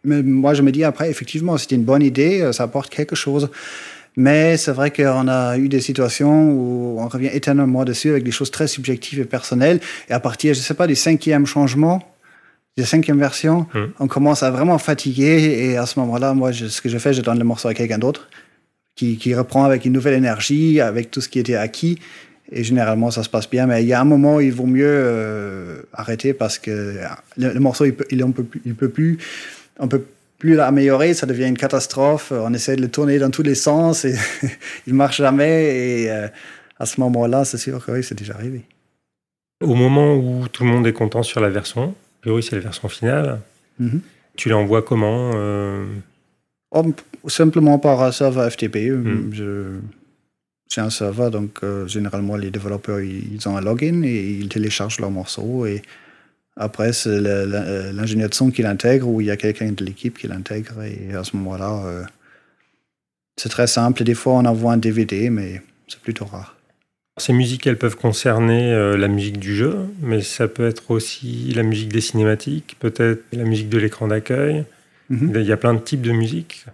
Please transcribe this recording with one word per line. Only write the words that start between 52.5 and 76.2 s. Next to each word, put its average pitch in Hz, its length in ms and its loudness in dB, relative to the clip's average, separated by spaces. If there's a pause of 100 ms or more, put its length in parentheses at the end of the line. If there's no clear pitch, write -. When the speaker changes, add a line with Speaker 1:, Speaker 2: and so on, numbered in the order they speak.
Speaker 1:
ils, 98 320 -10
ils 107 160 -8
ont 98 80 -2
un 95 40 -4
login 151 420 0
et 120 180 -2 (180)
ils 101 80 -8
téléchargent 107 540 -4
leur 98 100 -4
morceau. 113 540 -6
Et 104 160 -4 (760)
après, 107 380 -2
c'est 104 260 0
le, 101 260 0
le, 101 100 -4
euh, 98 360 -6
l'ingénieur 107 380 -2
de - 60 -4
son 131 160 2
qui 123 100 -2
l'intègre 120 460 2
ou 113 140 0
il 104 60 0
y 101 40 0
a 101 60 -2
quelqu'un 107 340 -2
de 98 120 -6
l'équipe 98 340 -8
qui - 100 -12
l'intègre. 107 560 -10
Et 98 300 -12
à 95 100 -6
ce - 120 -10
moment-là, 95 500 -6
euh, 87 180 -8 (1300)
c'est - 140 -10
très 120 180 2
simple. 120 360 0
Des 117 100 2
fois, 127 200 0
on 123 120 4
envoie 117 280 2
un 117 40 2
D 113 140 0
V 110 140 2
D, 104 240 -2
mais 95 320 -4 (260)
c'est - 120 -20
plutôt 110 260 -8
rare. 98 300 -16 (640)
Speaker 2:
Ces - 160 0
musiques, 123 340 2
elles 120 100 0
peuvent 113 200 -2
concerner, 117 720 2
euh, 101 240 2
la 101 140 2
musique 101 280 -2
du 98 160 -6
jeu, 135 220 0 (260)
mais 110 200 0
ça 113 260 -4
peut 117 180 -4
être 113 260 -4
aussi 120 640 -4
la 113 100 0
musique 110 280 -2
des 110 80 0
cinématiques, 110 800 -2
peut-être 113 420 0 (120)
la 120 100 -6
musique 110 240 -2
de 113 100 0
l'écran 107 300 -2
d'accueil. 139 560 -2 (460)
Speaker 1:
Mhm. 127 260 0
Speaker 2:
Il 110 100 2
y 107 60 0
a 107 60 2
plein 120 160 2
de 110 60 2
types 131 220 -6
de 117 120 0
musique. 120 600 -4